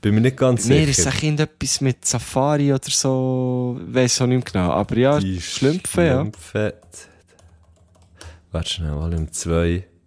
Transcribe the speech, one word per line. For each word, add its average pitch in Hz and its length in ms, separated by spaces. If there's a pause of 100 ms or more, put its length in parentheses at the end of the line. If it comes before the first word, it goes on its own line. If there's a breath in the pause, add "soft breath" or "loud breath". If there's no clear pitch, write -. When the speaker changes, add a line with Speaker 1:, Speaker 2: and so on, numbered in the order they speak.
Speaker 1:
Bin 104 140
mir 110 60
nicht 131 160
ganz 127 300
Speaker 2:
Bei 131 80
mir 151 100
Speaker 1:
sicher. 139 240
Speaker 2:
ist 131 60
es - 80
irgendetwas 151 580
mit 131 240
Safari 139 640
oder 135 180
so, 127 960
weiss 123 360
auch 123 60
nicht 127 260
mehr 95 100
genau. 87 80
Aber 98 260
ja, 127 220
Speaker 1:
Die 95 220
Speaker 2:
Schlümpfe, 170 640
ja. 143 160
Speaker 1:
Schlümpfe. 107 520 (1800 loud breath)
Warte 82 180
schnell, 76 260
Volume 80 360
zwei. 85 540 (220)